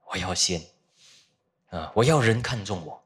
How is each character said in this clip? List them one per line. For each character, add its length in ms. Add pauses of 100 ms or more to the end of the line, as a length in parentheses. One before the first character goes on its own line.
(120)
我 60
要 180
先， 260 (1080)
啊， 260
我 80
要 180
人 200
看 220
重 220
我 200